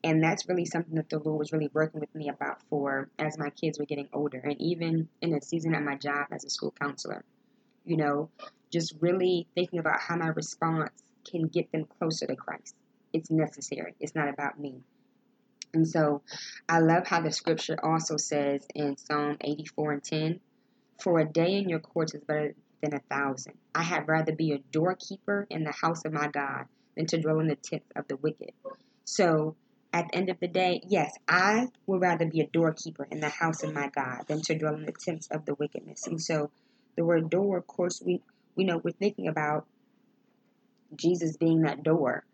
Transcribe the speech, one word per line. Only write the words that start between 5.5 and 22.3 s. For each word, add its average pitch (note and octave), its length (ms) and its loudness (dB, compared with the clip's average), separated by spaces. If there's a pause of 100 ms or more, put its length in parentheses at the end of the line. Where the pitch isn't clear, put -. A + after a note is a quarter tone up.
at D3 80 0
my C#3 140 -2
job C#3+ 340 -2
as - 140 -10
a - 60 -12
school - 300 -4
counselor, - 440 -6 (600)
you E3+ 120 0
know, D3 340 0 (400)
just E3 300 -2
really F3+ 560 2
thinking F3+ 240 0
about D#3+ 180 2
how - 160 -2
my E3 140 0
response D#3+ 720 -2 (260)
can D#3+ 200 -2
get - 240 -2
them D#3+ 140 -2 (120)
closer E3 280 -2
to B2+ 100 -4
Christ. - 400 -12 (360)
It's E3 200 -2
necessary. C#3+ 680 -2
It's D3 160 -8
not D3 140 0
about C#3+ 320 -6
me. C3 220 -10 (920)
And D#3+ 160 4
so D3+ 340 2 (460)
I E3 100 4
love E3 300 6
how E3+ 140 2
the D#3 100 0
scripture - 500 -2
also D#3+ 360 0
says C#3+ 460 0 (100)
in C#3+ 240 0
Psalm D3 420 -2
eighty-four D3+ 500 -2
and C#3+ 140 -4
ten, D#3 340 0 (640)
"For E3+ 180 4
a D#3 60 6
day E3 320 2
in G3 120 0
your E3 120 0
courts D#3+ 340 -4
is D3+ 80 -12
better D3+ 320 -2 (280)